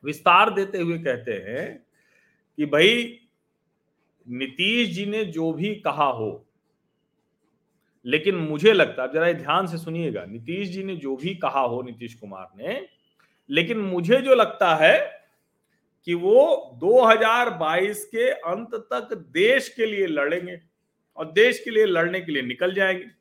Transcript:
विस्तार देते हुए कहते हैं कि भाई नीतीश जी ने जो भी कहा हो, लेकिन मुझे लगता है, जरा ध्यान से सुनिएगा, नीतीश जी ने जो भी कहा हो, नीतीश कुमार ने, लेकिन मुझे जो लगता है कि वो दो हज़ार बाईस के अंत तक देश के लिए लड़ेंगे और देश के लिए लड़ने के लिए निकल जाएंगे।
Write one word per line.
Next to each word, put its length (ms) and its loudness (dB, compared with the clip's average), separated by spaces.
विस्तार 500 4
देते 240 -4
हुए 220 -4
कहते 340 -4
हैं 520 -10
कि 80 -2
भाई 540 2
नीतीश 600 -2
जी 160 -6
ने 200 -4
जो 280 -4
भी 220 -4
कहा 300 -2
हो, 420 -4
लेकिन 300 0
मुझे 380 2
लगता 300 2
है, 100 -6
जरा 180 2
ध्यान 360 -2
से 100 -8
सुनिएगा, 480 -6
नीतीश 440 -10
जी 140 -10
ने 120 -8
जो 200 -8
भी 200 -8
कहा 240 -4
हो, 220 -2
नीतीश 320 -14
कुमार 440 -18
ने, 300 -10
लेकिन 280 -2
मुझे 440 0
जो 140 6
लगता 400 2
है 520 2
कि 80 -2
वो 600 4
दो 300 4
हज़ार 440 4
बाईस 560 -2
के 260 -2
अंत 440 -6
तक 540 -8
देश 400 2
के 160 -4
लिए 220 -2
लड़ेंगे 540 -4
और 160 -10
देश 280 4
के 120 -10
लिए 140 4
लड़ने 360 0
के 100 -10
लिए 100 -2
निकल 320 -4
जाएंगे। 340 -2